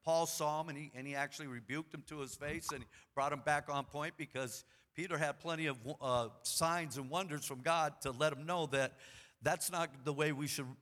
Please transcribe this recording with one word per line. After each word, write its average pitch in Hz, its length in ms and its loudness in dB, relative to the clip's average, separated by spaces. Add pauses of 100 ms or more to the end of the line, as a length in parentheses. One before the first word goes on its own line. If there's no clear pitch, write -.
Paul 165 220 6
saw 151 360 2
him 165 80 -4
and 143 80 -6
he, 147 160 -8
and 131 120 -8
he 143 80 -4
actually 139 340 -2
rebuked 127 440 -4
him 135 140 -10
to 151 140 -8
his 131 140 -6
face 156 360 -4
and 139 100 -4
he 117 60 -12 (280)
brought 139 180 4
him 143 80 -2
back 147 280 2
on 139 160 0
point 151 320 -6
because 131 480 -4 (300)
Peter 170 240 -2
had 147 200 2
plenty 160 280 -2
of, 139 100 0 (240)
uh, 123 280 4 (160)
signs 165 520 0
and 135 140 -6
wonders 156 340 -2
from 131 160 -6
God 160 420 2
to 139 100 0
let 147 200 4
him 143 140 -6
know 170 200 2
that 135 300 2 (460)
that's 165 280 2
not 170 200 0 (140)
the 147 80 0
way 151 200 4
we 143 140 -2
should, 139 200 -2 (160)